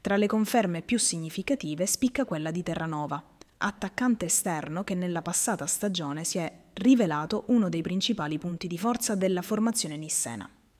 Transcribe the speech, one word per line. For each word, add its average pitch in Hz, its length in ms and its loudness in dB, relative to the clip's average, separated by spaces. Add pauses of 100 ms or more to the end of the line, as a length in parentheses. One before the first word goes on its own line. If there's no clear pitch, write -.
Tra 196 160 2
le 208 80 4
conferme 202 560 2
più 240 160 0
significative 214 880 -2
spicca 262 400 2
quella 160 240 -4
di 170 140 -2
Terranova, 160 600 -4 (360)
attaccante 214 680 0
esterno 165 580 -2
che 196 120 -4
nella 175 260 -2
passata 175 440 -2
stagione 165 580 -2
si - 140 -4
è - 360 -6
rivelato 196 760 4
uno 220 220 4
dei 165 120 0
principali 180 560 -2
punti 175 300 -4
di 170 100 -4
forza 233 380 0
della 190 260 2
formazione 214 560 0
nissena. 120 500 -4 (320)